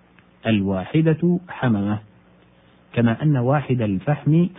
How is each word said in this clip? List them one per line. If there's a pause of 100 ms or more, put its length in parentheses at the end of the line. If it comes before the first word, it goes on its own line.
(480)
الواحدة (100)
حممة، (920)
كما
أن
واحد
الفحم (120)